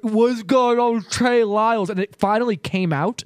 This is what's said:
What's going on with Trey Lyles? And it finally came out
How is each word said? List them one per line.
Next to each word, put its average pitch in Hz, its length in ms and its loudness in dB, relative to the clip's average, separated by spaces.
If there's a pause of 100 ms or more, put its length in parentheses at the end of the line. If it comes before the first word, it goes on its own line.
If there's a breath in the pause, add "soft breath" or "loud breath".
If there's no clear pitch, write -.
What's 233 400 0
going 240 360 2
on 240 180 2
with 214 140 -6
Trey 240 340 2
Lyles? 214 460 0
And 190 100 -4
it 196 160 -6
finally 214 400 0
came 185 360 -4
out 160 340 -4